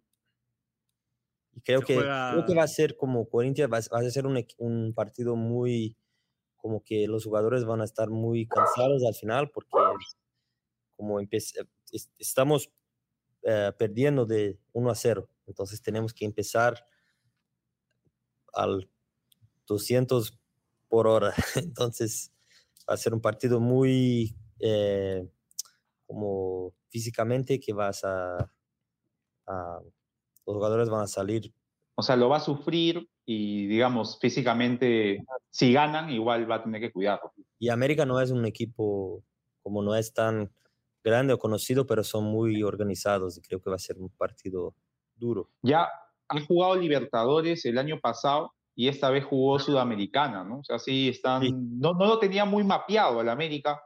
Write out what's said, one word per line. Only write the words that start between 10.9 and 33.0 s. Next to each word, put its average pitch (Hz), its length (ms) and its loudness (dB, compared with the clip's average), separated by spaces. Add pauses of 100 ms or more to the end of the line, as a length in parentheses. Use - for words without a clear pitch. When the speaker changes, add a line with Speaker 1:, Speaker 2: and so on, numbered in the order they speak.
Speaker 1:
como 104 240 -4
empe-, 101 160 -4 (560)
es-, - 260 -14
estamos, 139 520 0 (720)
eh, 104 360 2
perdiendo 120 480 2
de 104 320 0 (140)
uno 120 180 0
a 110 40 2
cero, 104 340 -2 (180)
entonces 98 360 -10
tenemos 110 300 -4
que - 120 -8
empezar 113 600 0 (1700)
al 98 360 -2 (760)
doscientos 120 720 0 (500)
por 113 180 6
hora, 104 300 4
<laughs> - 200 -2
entonces 117 760 -4 (560)
va 104 60 0
a - 20 -2
ser 113 180 -2
un 113 60 -2
partido 117 400 0
muy, 123 760 2 (260)
eh, 98 680 0 (800)
como 95 640 -4 (160)
físicamente 117 720 -2
que - 140 -6
vas 101 300 -4
a, 92 340 -4 (1080)
a, 87 340 -8 (640)
los 101 100 -4
jugadores 107 320 0
van 107 140 0
a 101 40 -4
salir. 101 460 -4 (440)
Speaker 3:
O 117 60 -4
sea, 127 140 4
lo 123 140 6
va 151 80 4
a - 20 -4
sufrir 165 680 -2 (200)